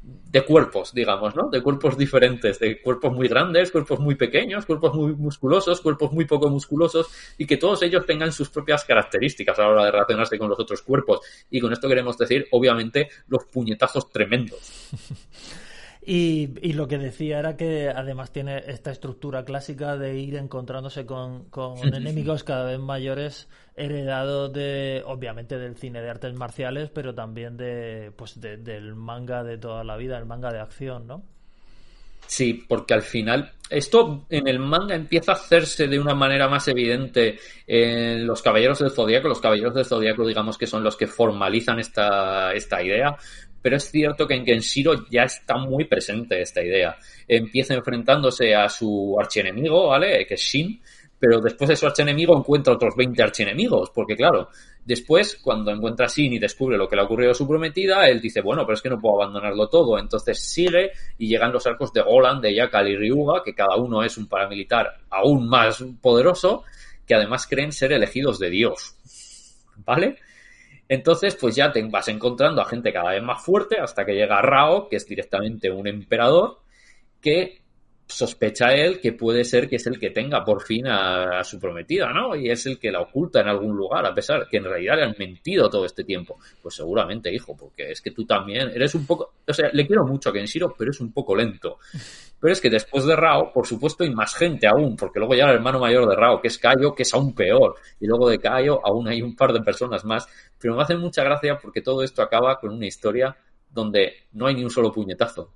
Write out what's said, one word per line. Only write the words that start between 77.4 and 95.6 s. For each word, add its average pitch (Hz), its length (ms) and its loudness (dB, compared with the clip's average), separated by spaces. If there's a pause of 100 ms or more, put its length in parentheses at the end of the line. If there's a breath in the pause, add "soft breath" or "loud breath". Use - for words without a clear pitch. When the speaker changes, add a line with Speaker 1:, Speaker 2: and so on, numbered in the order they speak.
Speaker 1:
sospecha 120 600 0
él 160 300 2
que 113 100 0
puede 117 320 0
ser 123 240 2
que 123 80 -4
es - 100 -6
el 120 140 -6
que 101 80 -4
tenga 143 340 -2
por 104 200 0
fin 117 240 -4
a, 92 540 0
a 90 40 -4
su 92 160 -14
prometida, 98 500 -4
¿no? 202 240 -2
Y 131 140 -4
es 117 160 -2
el 131 140 -6
que 107 120 -4
la 90 120 -2
oculta 147 400 0
en 101 60 0
algún 104 280 -2
lugar, 104 300 -2
a 90 80 -2
pesar - 340 -2
que 110 80 -2
en 98 80 0
realidad 95 320 -2
le 156 80 0
han 110 140 -4
mentido 104 500 0
todo 95 160 0
este - 200 -8
tiempo. 90 340 -8 (240 soft breath)
Pues 87 140 -16
seguramente, 90 540 -4
hijo, 76 240 -8
porque 71 360 -16
es 78 100 -12
que 104 120 -10
tú 113 120 -8
también 107 460 -2
eres 127 240 0
un 151 100 -2
poco... - 300 -4 (120)
o 147 60 -2
sea, 147 220 2
le 147 120 2
quiero 196 200 4
mucho 135 240 -2
a - 20 -8
Kenshiro, 107 460 -4
pero 113 120 -4
es 139 100 -10
un 117 120 -8
poco 101 240 -2
lento. 101 440 -4 (600 loud breath)
Pero 160 100 4
es 185 120 0
que 117 80 4
después 131 340 0
de 160 100 4
Rao, 156 380 2
por 123 140 0
supuesto, 117 380 -2
hay 151 60 -2
más 110 240 -2
gente 156 320 0
aún, 123 300 4
porque 98 220 -4
luego 120 160 2
ya 131 100 6
el 131 120 6
hermano 127 220 0